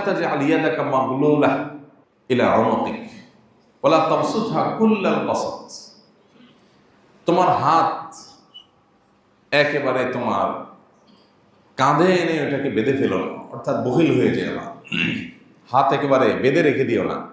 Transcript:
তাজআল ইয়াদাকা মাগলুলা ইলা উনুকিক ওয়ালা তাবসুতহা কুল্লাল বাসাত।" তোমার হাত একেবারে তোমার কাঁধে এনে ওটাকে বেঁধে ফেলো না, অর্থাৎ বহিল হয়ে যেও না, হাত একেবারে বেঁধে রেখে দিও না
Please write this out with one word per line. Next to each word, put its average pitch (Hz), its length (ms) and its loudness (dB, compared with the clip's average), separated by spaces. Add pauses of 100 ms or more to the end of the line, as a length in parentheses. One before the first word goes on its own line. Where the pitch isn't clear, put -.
তাজআল 160 360 -2
ইয়াদাকা 151 420 0
মাগলুলা 139 880 2 (600)
ইলা 110 260 4
উনুকিক - 540 -2 (760)
ওয়ালা 156 260 2
তাবসুতহা 160 680 -2
কুল্লাল 185 500 0
বাসাত।" - 440 -6 (1500)
তোমার 180 240 2
হাত - 680 0 (1400)
একেবারে 139 600 2
তোমার 98 580 -4 (1040)
কাঁধে 156 360 4
এনে 160 340 0
ওটাকে 139 220 -2
বেঁধে 117 240 0
ফেলো 101 240 0
না, - 340 -8
অর্থাৎ 120 320 -4
বহিল 135 340 2
হয়ে - 140 2
যেও - 240 -4
না, - 60 -8 (1120)
হাত 139 220 2
একেবারে 131 400 2
বেঁধে 139 280 2
রেখে 139 220 2
দিও 113 200 0
না - 300 -6